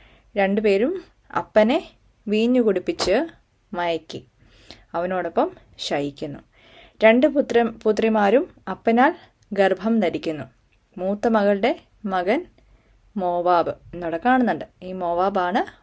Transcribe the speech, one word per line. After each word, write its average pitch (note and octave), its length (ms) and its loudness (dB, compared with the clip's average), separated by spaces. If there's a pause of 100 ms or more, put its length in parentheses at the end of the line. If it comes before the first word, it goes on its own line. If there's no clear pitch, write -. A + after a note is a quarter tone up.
(340)
രണ്ടുപേരും G3+ 580 0 (440)
അപ്പനെ A3 420 2 (480)
വീഞ്ഞു A#3 340 2
കുടിപ്പിച്ച് F#3 560 0 (560)
മയക്കി E3+ 480 -6 (720)
അവനോടൊപ്പം F3+ 540 -2 (300)
ശയിക്കുന്നു. C#3+ 600 -6 (600)
രണ്ട് A#3 260 6
പുത്ര-, A#3 520 0
പുത്രിമാരും A3 640 2 (260)
അപ്പനാൽ A#3 420 2 (400)
ഗർഭം F#3+ 480 0
ധരിക്കുന്നു. D#3 460 -4 (500)
മൂത്ത G3 320 -4
മകളുടെ G#3 440 2 (320)
മകൻ F#3+ 360 -2 (760)
മോവാബ് F3 580 0 (140)
എന്നവിടെ E3+ 360 -8
കാണുന്നുണ്ട്. B3 400 2 (180)
ഈ F#3 100 -12
മോവാബാണ് F#3 680 -2 (200)